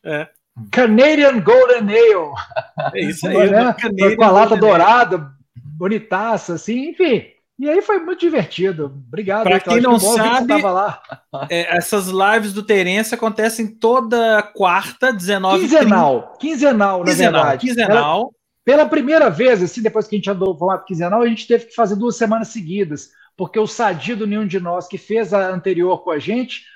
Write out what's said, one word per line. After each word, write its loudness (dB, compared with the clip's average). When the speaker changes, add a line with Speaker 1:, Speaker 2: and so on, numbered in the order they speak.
Speaker 1:
É. -6
Speaker 2:
Canadian 4
Golden 6
Ale. 4
Speaker 1:
É -4
isso -6
aí, 4
Speaker 2:
Né? 4
Speaker 1:
né? 0
Canadian -2
Speaker 2:
Foi 2
com 2
a 6
lata 6
Speaker 1:
Golden 4
Ale. 6
Speaker 2:
dourada, -6
bonitaça, -4
assim, -6
enfim. 0
E -4
aí 2
foi -2
muito -8
divertido. -4
Obrigado, -6
Speaker 1:
Pra 4
Speaker 2:
aí, 0
Cláudio. 0
Speaker 1:
quem 2
não 4
Speaker 2:
Que 0
bom, 2
eu 2
vi 2
que 0
você 0
Speaker 1:
sabe, -2
Speaker 2:
tava 0
lá. -4
Speaker 1:
é, -2
essas -2
lives 0
do -8
Terence 0
acontecem -4
toda 0
quarta, -2
dezenove 0
e 0
Speaker 2:
Quinzenal, 2
quinzenal, 0
na -6
Speaker 1:
Quinzenal, 2
Speaker 2:
verdade. -2
Speaker 1:
quinzenal. 0
Speaker 2:
Ela, -6
pela 4
primeira 2
vez, 2
assim, -4
depois -2
que -6
a -4
gente -4
andou -4
falando -2
quinzenal, -2
a 2
gente -4
teve 0
que -20
fazer -2
duas -4
semanas -2
seguidas, -8
porque -6
o 0
Sadi -4
do -6
Nenhum -4
de -6
Nós, -6
que -12
fez -4
a 0
anterior -2
com -6
a -4
gente, -8